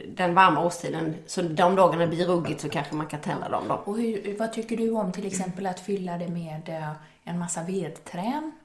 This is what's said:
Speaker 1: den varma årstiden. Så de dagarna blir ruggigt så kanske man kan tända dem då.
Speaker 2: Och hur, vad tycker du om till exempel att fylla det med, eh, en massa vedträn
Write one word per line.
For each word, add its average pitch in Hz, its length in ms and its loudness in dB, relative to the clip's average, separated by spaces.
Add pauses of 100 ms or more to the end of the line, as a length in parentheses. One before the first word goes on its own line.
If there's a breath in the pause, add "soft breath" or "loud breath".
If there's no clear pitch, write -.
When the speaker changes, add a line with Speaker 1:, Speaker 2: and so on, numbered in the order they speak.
Speaker 1:
den 175 260 2
varma 175 300 8
årstiden. 160 500 -2 (120)
Så - 160 -2
de 175 340 4
dagarna 170 300 6
blir 165 200 0
ruggigt 165 340 0
så 147 80 -4
kanske 151 260 -4
man 156 120 -2
kan 151 140 -8
tända - 280 -4
dem - 200 -2
då. 135 60 2 (100)
Speaker 2:
Och 202 140 -2
hur, 214 400 -2
vad 226 140 -2
tycker 220 240 -4
du 226 140 2
om 208 220 0
till 196 140 -6
exempel 185 400 -4
att 180 140 -4
fylla 180 380 -4
det 175 100 -4
med, 160 400 -6
eh, 160 220 -6 (340 loud breath)
en 175 140 -4
massa 170 240 -4
vedträn 196 920 -4 (120)